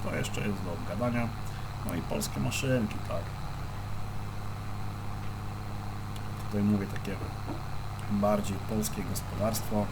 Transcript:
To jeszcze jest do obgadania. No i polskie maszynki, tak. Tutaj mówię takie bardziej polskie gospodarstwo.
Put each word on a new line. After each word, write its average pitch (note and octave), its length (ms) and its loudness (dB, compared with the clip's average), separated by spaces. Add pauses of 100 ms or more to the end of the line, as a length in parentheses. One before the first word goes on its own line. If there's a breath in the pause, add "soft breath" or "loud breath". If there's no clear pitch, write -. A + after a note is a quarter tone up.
To - 120 0
jeszcze C3 260 0
jest G2+ 220 0
do G2+ 100 -2
obgadania. A#2 540 2 (580 loud breath)
No - 100 0
i - 60 0
polskie - 380 0
maszynki, B2+ 560 4 (120)
tak. F#2 160 0 (3250)
Tutaj G2+ 180 2
mówię G2+ 240 6
takie - 280 -2 (960)
bardziej G2+ 460 4 (120)
polskie G#2+ 340 0
gospodarstwo. G#2 880 2